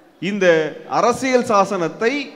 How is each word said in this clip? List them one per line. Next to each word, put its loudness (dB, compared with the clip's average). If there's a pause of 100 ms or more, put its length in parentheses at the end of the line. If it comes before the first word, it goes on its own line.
(220)
இந்த -2 (520)
அரசியல் 0
சாசனத்தை 0 (220)